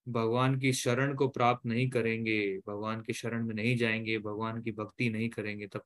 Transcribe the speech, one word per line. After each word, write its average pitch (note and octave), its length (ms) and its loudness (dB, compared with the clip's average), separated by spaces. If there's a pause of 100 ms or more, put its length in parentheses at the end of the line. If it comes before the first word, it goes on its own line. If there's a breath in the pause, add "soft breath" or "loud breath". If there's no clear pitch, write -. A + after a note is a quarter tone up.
भगवान A#2+ 520 2
की C3 140 4
शरण C3 420 2
को C3+ 120 4
प्राप्त B2 380 2
नहीं A#2+ 240 0
करेंगे, A2+ 680 0
भगवान G#2+ 440 -4
की A2+ 120 -4
शरण A#2 320 -4
में A2 100 -4
नहीं A#2+ 220 2
जाएंगे, A2 420 0
भगवान A2 420 -6
की A2+ 100 -4
भक्ति G#2+ 380 -2
नहीं A2+ 200 -2
करेंगे, G#2 380 -6
तब G#2 180 -8